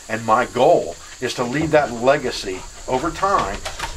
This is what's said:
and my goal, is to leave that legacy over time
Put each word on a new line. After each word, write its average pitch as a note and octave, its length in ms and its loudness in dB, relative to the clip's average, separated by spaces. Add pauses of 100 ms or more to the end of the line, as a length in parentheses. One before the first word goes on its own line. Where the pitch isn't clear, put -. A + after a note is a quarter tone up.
(100)
and A2 160 -6
my A2+ 180 4
goal, C3+ 500 4 (280)
is B2 120 -2
to C3 80 -4
leave D3 280 -2
that C#3+ 200 4
legacy A#2+ 720 0 (260)
over C3 240 0
time E3 480 0 (380)